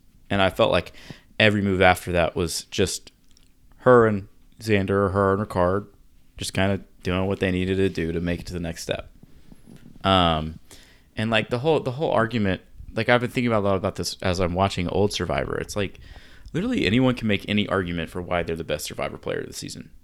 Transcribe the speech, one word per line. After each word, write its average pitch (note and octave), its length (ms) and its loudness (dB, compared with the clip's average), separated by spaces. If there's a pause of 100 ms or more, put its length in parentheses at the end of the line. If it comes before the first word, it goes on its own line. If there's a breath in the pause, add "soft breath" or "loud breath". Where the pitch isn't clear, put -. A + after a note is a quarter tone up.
(300)
And G2+ 120 0
I F#2 80 4
felt A2 220 2
like F2 200 0 (460 loud breath)
every G#2+ 240 4
move F#2+ 200 2
after F2+ 300 6
that E2+ 220 2
was E2+ 300 -2
just - 480 -2 (680)
her B2 280 8
and G2+ 200 0 (320)
Xander G2+ 320 2
or G2 200 2
her G2 240 2
and G#2 120 -2
Ricard F#2+ 400 0 (520)
just - 160 -10
kinda F#2+ 260 0 (220)
doing F#2 240 -2
what G2 120 -2
they F#2+ 120 0
needed F#2 260 0
to F#2+ 120 2
do E2 240 -2
to E2+ 80 -2
make E2+ 200 -2
it - 60 -14
to F#2 60 -12
the F2 80 -6
next E2 220 -8
step. - 280 -8 (960 loud breath)
Um, E2 540 2 (580 loud breath)
and, A2 140 -4
like, A2 200 0
the B2 80 -2
whole, C#3+ 220 2
the B2+ 120 -4
whole D3 180 -4
argument, A2 520 0 (320)
like, A2 140 -2
I've A#2+ 120 4
been A#2+ 100 -4
thinking B2 180 -2
about A2 140 2
a G2+ 60 0
lot G2 80 2
about F#2 200 -4
this - 260 -6
as F#2 180 -2
I'm F2 140 0
watching F#2 340 0
old G2+ 240 0
Survivor. C#2 460 -4
It's - 180 -10
like, G2 240 -6 (520 loud breath)
literally A3 340 -2
anyone C3 280 2
can A#2 140 -4
make G2 200 -2
any G#2 200 0
argument F2 400 -2
for F2+ 140 -8
why F2 200 -2
they're E2 140 -4
the D#2+ 80 -8
best D2+ 220 -4
Survivor D2+ 320 -8
player - 220 -6
of - 60 -8
the - 60 -16
season. - 380 -14 (140)